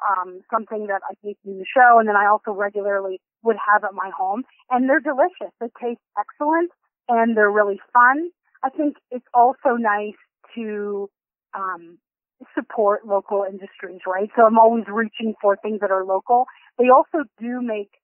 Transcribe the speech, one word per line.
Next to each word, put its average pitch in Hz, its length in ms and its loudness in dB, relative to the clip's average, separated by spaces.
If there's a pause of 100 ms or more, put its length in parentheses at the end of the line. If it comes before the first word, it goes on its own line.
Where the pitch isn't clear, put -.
(180)
um, 185 240 -10 (100)
something 214 360 -6
that 196 200 -4
I 196 60 -12 (100)
taste 208 220 -14
in 196 140 -12
the 185 60 -14
show, 240 340 6
and 220 100 0
then 202 60 2
I 202 100 4
also 208 260 0
regularly 202 680 -4 (220)
would 226 120 0 (160)
have 208 120 4
at 196 100 -6
my 190 240 -8
home. 196 260 -4 (280)
And 254 180 0
they're 302 100 4
delicious. 277 640 -2
They 233 60 -8 (120)
taste 240 220 -8 (160)
excellent, 320 540 -2 (360)
and 226 300 2
they're 208 140 4
really 202 280 0 (140)
fun. 269 380 4 (320)
I 269 80 -2
think 294 260 -4 (140)
it's 247 200 -12
also 247 460 2
nice 208 380 -4 (400)
to, 208 520 -8 (460)
um, 175 460 -10 (560)
support 208 500 -2
local 202 420 -4
industries, 185 600 -16
right? 190 280 -4
So 233 100 6
I'm 220 120 4
always 226 300 4
reaching 220 520 -6
for 202 160 2
things 208 260 -8
that 190 100 -2
are 190 120 -2
local. 196 440 0 (320)
They 247 100 4
also 302 360 4 (140)
do 240 220 -8
make 214 300 -8 (120)